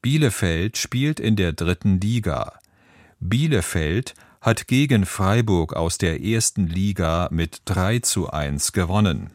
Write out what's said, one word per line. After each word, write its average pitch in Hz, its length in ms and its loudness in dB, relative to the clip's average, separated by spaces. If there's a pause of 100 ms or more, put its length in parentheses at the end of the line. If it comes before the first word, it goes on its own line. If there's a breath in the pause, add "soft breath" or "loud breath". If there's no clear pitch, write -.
Bielefeld 110 760 0
spielt 143 420 -2
in 110 160 2
der 87 160 0
dritten 90 480 0
Liga. 101 580 -2 (640 soft breath)
Bielefeld 98 960 0 (260 loud breath)
hat - 280 0
gegen 127 360 4
Freiburg 98 720 0
aus 82 240 -2
der 82 240 0
ersten 107 460 0
Liga 87 640 0
mit 82 320 -4
drei 95 340 0
zu - 320 -2
eins 71 420 -4
gewonnen. 90 640 0